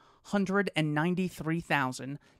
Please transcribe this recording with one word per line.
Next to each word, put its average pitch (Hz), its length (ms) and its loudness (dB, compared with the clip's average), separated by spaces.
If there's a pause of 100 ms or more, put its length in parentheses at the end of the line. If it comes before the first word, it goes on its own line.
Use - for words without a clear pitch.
(260)
hundred 196 500 2
and 156 180 2
ninety-three 165 640 0
thousand 139 600 -2 (200)